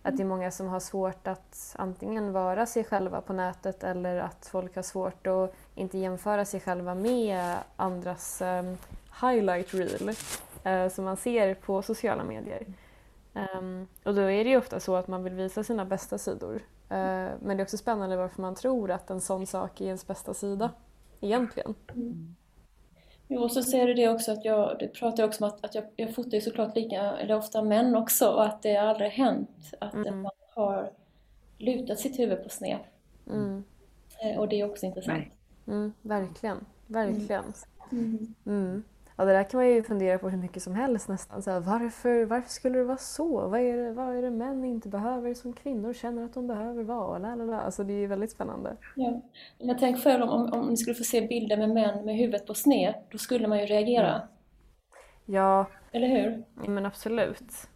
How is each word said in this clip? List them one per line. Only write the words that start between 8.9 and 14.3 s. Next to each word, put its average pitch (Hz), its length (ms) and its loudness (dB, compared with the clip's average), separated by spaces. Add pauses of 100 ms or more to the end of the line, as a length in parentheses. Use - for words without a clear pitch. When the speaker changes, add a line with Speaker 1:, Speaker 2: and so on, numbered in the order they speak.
Speaker 1:
highlight 196 520 2
reel, 190 360 -2 (540)
eh, 185 300 2
som 190 120 -4
man 190 120 -2
ser 220 360 4
på 190 280 -2
sociala 220 420 -2
medier. 180 420 -8 (680)
Ehm, 185 540 -6 (160)
och 202 120 2
då 202 60 4
är 196 220 4